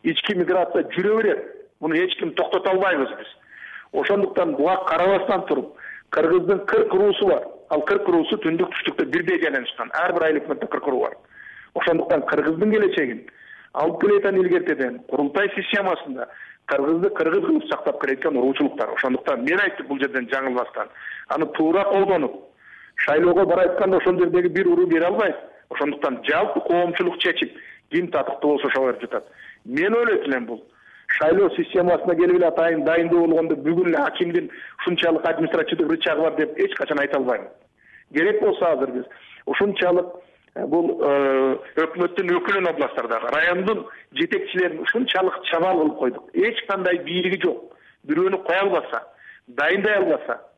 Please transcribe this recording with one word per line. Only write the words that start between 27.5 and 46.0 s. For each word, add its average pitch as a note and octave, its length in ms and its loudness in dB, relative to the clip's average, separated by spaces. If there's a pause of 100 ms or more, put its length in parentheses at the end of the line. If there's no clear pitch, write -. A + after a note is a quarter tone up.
ким F3 200 0
татыктуу D3 420 0
болсо C#3 140 0
ошого C3 240 2
берип A#2+ 100 -6
жатат. A2+ 240 -6 (400)
Мен E3 300 0
ойлойт A3+ 320 0
элем, B2+ 180 -2
бул A#2 180 -12 (540)
шайлоо E3+ 400 4
системасына F3 580 2
келип F3 220 4
эле F3 100 4
атайын E3 380 2
дайындоо E3+ 400 4
болгондо D#3+ 300 2
бүгүн E3+ 340 0
эле D#3+ 80 2
акимдин F3 540 -2 (300)
ушунчалык E3+ 440 0
административдик D#3+ 640 0
рычагы D#3+ 320 0
бар D#3+ 140 0
деп D#3 220 -2
эч - 180 0
качан D3 240 -4
айта C#3+ 180 0
албайм. B2 300 -2 (640)
Керек G3+ 280 2
болсо F#3+ 300 0
азыр C3 200 0
биз B2+ 120 -6 (420)
ушунчалык, F3+ 600 0 (500)
э, - 120 -6
бул, E3 340 0
э, C3+ 560 2 (180)
өкмөттүн F3 600 -2
өкүлүн F#3+ 320 0
областтардагы, A#2 640 -4
райондун F3+ 520 0 (260)
жетекчилерин E3+ 680 -2
ушунчалык F#3+ 520 0 (180)
чабал F3 280 0
кылып D3+ 180 0
койдук. - 360 -4